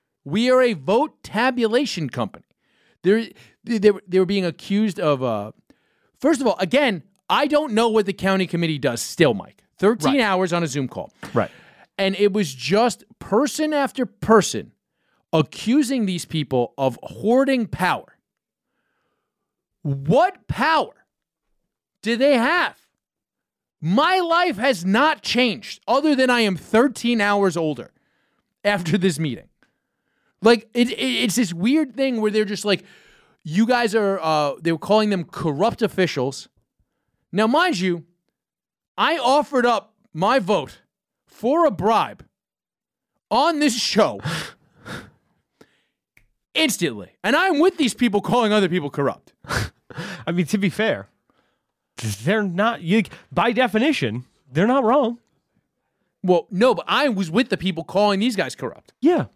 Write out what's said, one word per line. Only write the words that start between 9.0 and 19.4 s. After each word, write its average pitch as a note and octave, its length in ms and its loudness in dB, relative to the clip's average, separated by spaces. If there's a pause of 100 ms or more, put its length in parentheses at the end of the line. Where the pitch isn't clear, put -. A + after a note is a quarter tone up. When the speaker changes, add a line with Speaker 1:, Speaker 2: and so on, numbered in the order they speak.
Speaker 1:
still, D3 340 2
Mike. - 280 -12 (160)
Thirteen A#3+ 380 2
Speaker 2:
Right. C4+ 80 2
Speaker 1:
hours F#3 280 0
on F3 100 0
a E3 40 -2
Zoom C3+ 220 -4
call. - 220 -12 (220)
Speaker 2:
Right. A2 180 0 (460)
Speaker 1:
And G3 200 0
it G3+ 160 4
was F#3 220 -2
just F3+ 500 0 (140)
person D4+ 540 -2
after C4+ 340 -2
person - 680 0 (600)
accusing A#3 720 0
these F3 180 -4
people C3+ 540 -2
of C3 240 -2
hoarding A#3+ 640 0
power. - 520 -4 (1600)